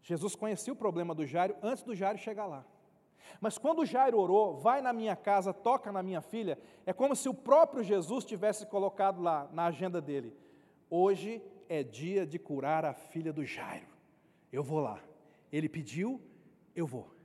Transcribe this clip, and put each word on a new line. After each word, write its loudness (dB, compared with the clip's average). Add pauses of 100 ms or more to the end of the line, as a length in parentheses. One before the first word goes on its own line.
Jesus -4
conhecia -6
o -6
problema -2
do -2
Jairo 0
antes -4
do -8
Jairo -2
chegar -8
lá. -12 (760)
Mas -2
quando 2
o 4
Jairo 4
orou, 4
"Vai 4
na 0
minha -2
casa, 2
toca 0
na -4
minha -4
filha", -4 (260)
é -4
como 2
se -2
o -4
próprio 6
Jesus 0
tivesse -2
colocado 0
lá 0
na 0
agenda -2
dele, -6 (540)
"Hoje 2 (280)
é -2
dia -2
de -8
curar -2
a -2
filha -8
do -4
Jairo. -10 (640)
Eu -4
vou -2
lá. -4 (520)
Ele 0
pediu, -4 (560)
eu -4
vou. -10 (160)